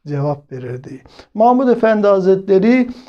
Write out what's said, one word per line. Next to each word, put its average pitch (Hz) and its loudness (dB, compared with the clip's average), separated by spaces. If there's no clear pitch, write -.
cevap 143 -8
verirdi. 127 -14
Mahmud 247 2
Efendi 220 0
Hazretleri 196 2